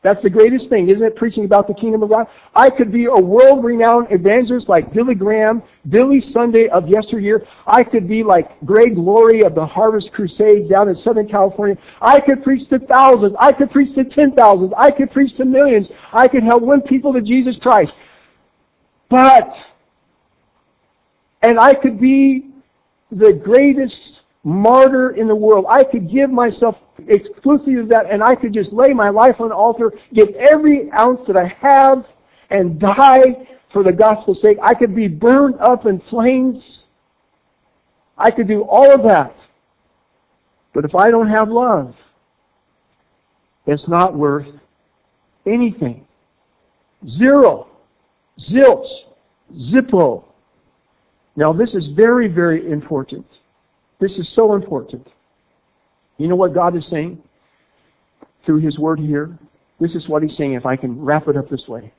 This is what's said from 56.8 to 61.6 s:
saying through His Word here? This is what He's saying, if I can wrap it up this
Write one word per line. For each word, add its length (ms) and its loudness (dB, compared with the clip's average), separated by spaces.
saying 360 -10
through 140 0
His 200 -6
Word 200 -6
here? 400 -8
This 160 -6
is 140 -12
what 140 -4
He's 140 -8
saying, 180 -6
if 120 -10
I 100 -4
can 240 -12
wrap 280 -4
it 80 -2
up 120 -8
this 200 -12